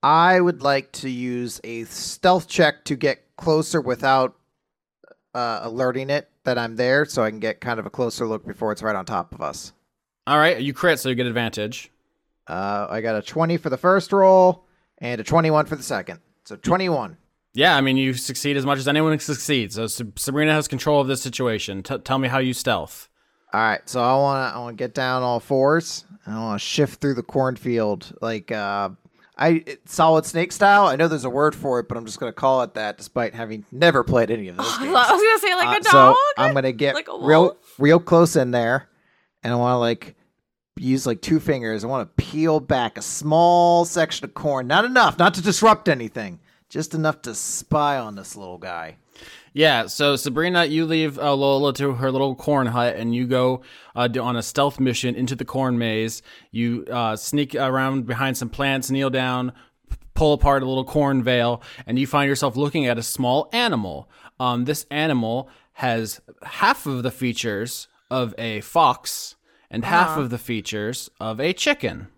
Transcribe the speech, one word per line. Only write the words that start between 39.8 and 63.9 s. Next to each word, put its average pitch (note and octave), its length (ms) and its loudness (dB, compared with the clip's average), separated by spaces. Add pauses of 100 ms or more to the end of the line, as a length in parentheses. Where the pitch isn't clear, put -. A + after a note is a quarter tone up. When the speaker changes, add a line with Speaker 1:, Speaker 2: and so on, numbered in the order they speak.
Speaker 1:
use, C3 300 0
like, A#2 160 -4
two E3 160 2
fingers. A2+ 460 -4
I - 20 -6
wanna B2 200 -4 (100)
peel D#3 420 0
back B2+ 400 -2
a - 40 -12
small F3 840 4
section E3 400 -2
of - 100 -12
corn. C3+ 320 -4
Not E3+ 180 2
enough, B3 320 4
not E3+ 180 4
to F#3 80 -6
disrupt G#3+ 460 4
anything. E3 520 -4 (280)
Just D3+ 240 -6
enough D#3 300 -2
to A2+ 140 -10
spy D3 640 -2
on G#2+ 180 -8
this G2 180 -16
little F#2 240 -14
guy. E2 380 -12 (560)
Speaker 2:
Yeah, C#3 340 2
so C#3+ 300 0
Sabrina, E3 480 0
you D#3 200 0
leave, D#3 360 0
uh, C#3+ 140 2
Lola C#3 400 2
to C#3 180 -2
her B2+ 180 -2
little C3+ 240 0
corn C3+ 320 0
hut, A#2+ 300 0
and A#2 180 -2
you B2 140 -2
go, B2+ 340 0 (320)
uh, B2 140 0
d-, A#2+ 100 -4
on A#2+ 160 -2
a A#2 80 -2
stealth C#3+ 380 -2
mission B2 340 0
into B2+ 220 -4
the B2 80 -6
corn C3 340 -2
maze. A2+ 420 -2 (300)
You, A#2 400 -2
uh, A2+ 240 -2
sneak C#3+ 400 -4
around C3 500 -2
behind B2+ 320 -4
some A#2+ 120 -8
plants, C3+ 420 -4
kneel C3+ 200 0
down, B2+ 420 -2 (360)
p-, - 80 -6 (180)
pull D#3 180 4
apart C#3 320 4
a - 20 -4
little C3 180 -2
corn C#3 380 0
veil, A#2+ 400 0 (240)
and B2 140 -2
you C#3 80 -2
find C#3+ 200 2
yourself C#3 280 0
looking C#3+ 300 0
at A#2+ 120 0
a A#2 60 -6
small C3 480 -2
animal. B2 580 -4 (300)